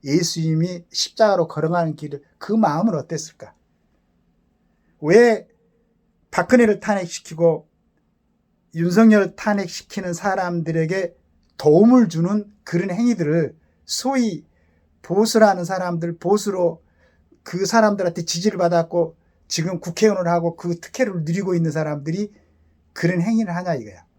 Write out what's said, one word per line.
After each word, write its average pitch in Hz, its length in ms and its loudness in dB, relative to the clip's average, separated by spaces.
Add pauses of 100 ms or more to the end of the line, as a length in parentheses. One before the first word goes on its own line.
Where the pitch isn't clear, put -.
예수님이 165 880 -2
십자가로 196 560 0
걸어가는 160 480 -2
길을, 143 260 -12 (160)
그 - 140 -8
마음은 196 440 0
어땠을까? - 600 -10 (1400)
왜 214 480 4 (840)
박근혜를 214 500 2
탄핵시키고 170 880 -2 (1040)
윤석열을 190 600 4
탄핵시키는 190 760 -6
사람들에게 170 1000 -4 (420)
도움을 208 520 6
주는 180 440 -2 (120)
그런 180 260 -2
행위들을 175 680 0 (280)
소위 247 600 -4 (560)
보수라는 202 600 2
사람들, 170 540 -6
보수로 185 680 -2 (600)
그 185 220 -6
사람들한테 196 600 0
지지를 196 320 -4
받았고 170 600 -2 (300)
지금 165 320 -6
국회의원을 185 500 0
하고 170 260 0
그 170 240 -6
특혜를 190 440 -4
누리고 180 320 -2
있는 165 160 0
사람들이 156 600 -6 (600)
그런 175 260 -2
행위를 208 360 -2
하냐 180 180 -4
이거야. 104 320 -12 (140)